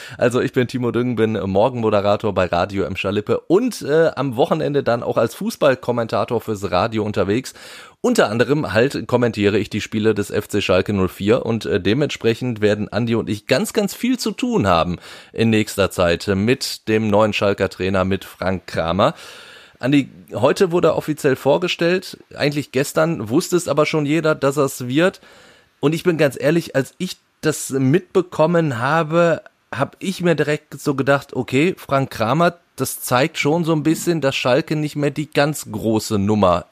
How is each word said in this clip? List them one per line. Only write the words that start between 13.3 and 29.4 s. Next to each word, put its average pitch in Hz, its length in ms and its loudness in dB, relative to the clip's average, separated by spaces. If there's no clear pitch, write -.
ganz, 170 240 0
ganz 202 220 -2
viel 247 240 -2
zu 220 120 -4
tun 202 380 0
haben 85 300 2
in 113 180 0
nächster 104 400 0
Zeit 85 380 0
mit 104 600 -2
dem 110 200 2
neuen 104 240 4
Schalker 101 360 0
Trainer, 92 360 -2
mit 95 200 -2
Frank 92 440 -6
Kramer. 95 460 0
Andi, 139 300 2
heute 175 380 2
wurde 165 180 2
er - 80 2
offiziell 143 400 -2
vorgestellt. 175 800 -2
Eigentlich 143 360 -2
gestern 147 580 -2
wusste 175 280 0
es 165 100 -2
aber 151 180 2
schon 151 220 0
jeder, 156 300 0
dass 139 200 0
er's 135 300 -2
wird. 160 340 0
Und 147 120 2
ich 165 120 -4
bin 170 140 2
ganz 143 220 2
ehrlich, 160 360 0
als - 220 -2
ich 180 180 -6
das - 300 -4
mitbekommen 156 1080 2
habe, 160 640 2